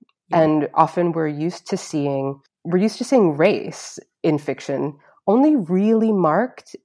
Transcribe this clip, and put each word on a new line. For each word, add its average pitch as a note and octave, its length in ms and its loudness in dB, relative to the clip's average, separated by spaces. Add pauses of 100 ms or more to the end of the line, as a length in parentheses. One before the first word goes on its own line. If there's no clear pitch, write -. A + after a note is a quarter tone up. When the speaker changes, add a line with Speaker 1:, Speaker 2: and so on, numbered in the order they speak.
(280)
Speaker 1:
Yeah. E3 120 2
Speaker 2:
And D#3 340 2
often E3+ 380 0
we're D#3+ 160 -2
used D3+ 400 -6
to G3 80 -4
seeing, C#3 640 -4 (240)
we're F3 140 0
used G#3+ 200 0
to B3 60 -6
seeing G3 320 2
race - 640 -2 (240)
in D3+ 160 2
fiction C#3 600 -6 (280)
only C4+ 300 4
really G#3+ 560 0
marked F#3 640 0 (100)